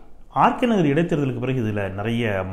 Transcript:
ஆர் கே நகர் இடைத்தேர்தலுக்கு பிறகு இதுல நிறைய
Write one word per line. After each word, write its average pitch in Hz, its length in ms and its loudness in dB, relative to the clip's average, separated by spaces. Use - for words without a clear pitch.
ஆர் 190 240 4
கே - 100 0
நகர் 214 200 4
இடைத்தேர்தலுக்கு 147 540 0
பிறகு 127 220 -2
இதுல 104 280 -2
நிறைய 104 640 -2